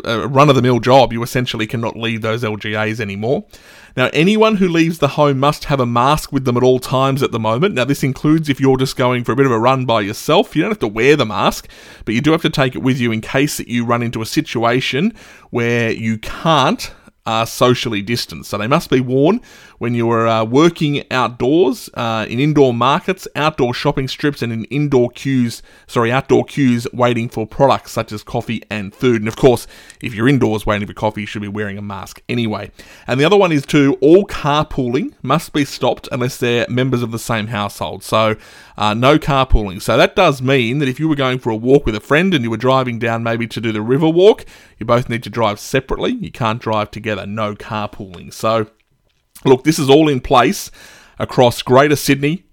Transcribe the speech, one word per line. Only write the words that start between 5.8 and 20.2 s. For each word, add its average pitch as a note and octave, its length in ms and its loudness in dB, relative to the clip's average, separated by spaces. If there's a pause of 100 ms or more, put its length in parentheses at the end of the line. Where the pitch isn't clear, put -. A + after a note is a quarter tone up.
mask B2+ 480 0
with C3+ 100 -2
them B2 140 0
at B2 60 2
all B2+ 160 4
times C3 440 -2
at A2 80 -2
the A#2 80 -4
moment. A#2+ 360 0
Now, B2 100 0
this C#3 180 -2
includes D3+ 460 0
if C3 100 -2
you're C3+ 180 4
just C3 200 -2
going B2 260 0
for B2 80 -4
a A#2 60 0
bit C#3 80 4
of B2+ 80 2
a A2 60 2
run B2+ 260 2
by A2+ 160 0
yourself. D3 520 0
You D3+ 100 0
don't G#3+ 80 -2
have G#3 80 -6
to A2 80 -2
wear A#2 280 4
the C3+ 100 0
mask, G#2+ 440 -4 (340)
but A2+ 100 -4
you A#2 60 0
do D3+ 140 2
have D#3+ 80 0
to E3+ 80 0
take C3 260 0
it - 80 -6
with C3 160 0
you A#2+ 140 0
in A2 80 -4
case C#3 340 -2
that - 140 -10
you A#2+ 160 -2
run A#2+ 180 0
into A#2 180 -6
a A2 40 -6
situation C3 880 -2 (360)
where A#2 420 -2
you A2+ 260 -4
can't, D#3 720 -2 (340)
uh, A2+ 200 -2
socially A#2+ 580 0
distanced. F#2+ 480 -8
So G2+ 60 -6
they G#2 100 -4
must D3+ 220 0
be C3+ 100 2
worn C#3 420 0 (380)
when A#2 140 -4
you A#2 180 0
are, A2+ 160 0